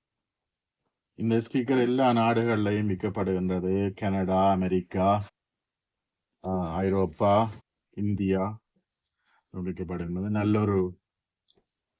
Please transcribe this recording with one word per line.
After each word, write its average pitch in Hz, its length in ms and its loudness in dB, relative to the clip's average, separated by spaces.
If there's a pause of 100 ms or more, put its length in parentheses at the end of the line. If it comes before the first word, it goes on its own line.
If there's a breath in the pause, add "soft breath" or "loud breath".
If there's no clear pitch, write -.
(1160)
இந்த 113 220 0
ஸ்பீக்கர் 127 440 0
எல்லா 123 320 2
நாடுகள்லையும் 113 760 2
விற்கப்படுகின்றது. 92 1080 -2
கனடா, 95 560 2
அமெரிக்கா, 92 800 0 (1160)
அஹ், 90 300 -2
ஐரோப்பா, 95 600 2 (560)
இந்தியா 101 720 -2 (920)
விற்கப்படுகின்றது. 90 760 -6
நல்ல 107 320 2
ஒரு, 95 400 0 (1000)